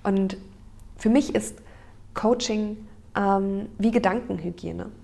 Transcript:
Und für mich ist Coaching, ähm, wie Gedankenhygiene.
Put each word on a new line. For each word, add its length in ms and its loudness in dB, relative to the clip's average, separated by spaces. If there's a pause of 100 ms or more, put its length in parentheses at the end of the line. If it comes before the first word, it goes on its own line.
Und 360 0 (580)
für 140 0
mich 260 4
ist 260 -2 (520)
Coaching, 640 0 (380)
ähm, 520 2 (100)
wie 140 2
Gedankenhygiene. 960 -2 (160)